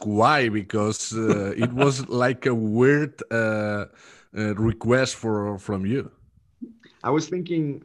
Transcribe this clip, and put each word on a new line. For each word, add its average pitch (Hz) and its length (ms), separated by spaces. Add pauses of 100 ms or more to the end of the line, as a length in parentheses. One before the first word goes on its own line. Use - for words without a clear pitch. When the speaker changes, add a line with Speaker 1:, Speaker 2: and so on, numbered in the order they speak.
Speaker 1:
why, 117 460
because, 107 640
uh, 104 400
it 117 160
was 131 360
Speaker 2:
<laughs> 123 160
Speaker 1:
like 127 200
a 127 100
weird, 127 600 (180)
uh, 107 540 (500)
uh, 107 200
request 113 580
for, 104 440
from 95 280
you. 120 240 (920)
Speaker 3:
I 120 60
was 156 220
thinking 165 540